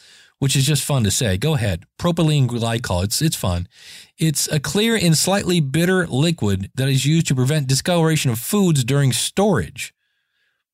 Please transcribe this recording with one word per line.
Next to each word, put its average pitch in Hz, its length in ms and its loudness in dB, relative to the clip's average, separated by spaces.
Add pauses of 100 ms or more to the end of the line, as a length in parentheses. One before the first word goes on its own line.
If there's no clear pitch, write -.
(400)
which 135 160 0
is 135 100 2
just 147 180 0
fun 135 200 0
to 98 80 2
say. 98 260 0
Go 143 160 0
ahead. 104 300 -2 (160)
Propylene 156 480 2
glycol. 117 560 -2
It's, 101 180 -2
it's 160 140 0
fun. 87 320 -4 (500)
It's 160 300 -2
a 156 120 -2
clear 208 360 0
and 170 220 2
slightly 180 420 0
bitter 165 480 0
liquid 120 680 0
that 135 140 0
is 131 160 2
used 160 220 2
to 143 80 0
prevent 135 320 0
discoloration 160 640 0
of 113 80 -2
foods 170 440 2
during 135 300 2
storage, - 800 -2 (800)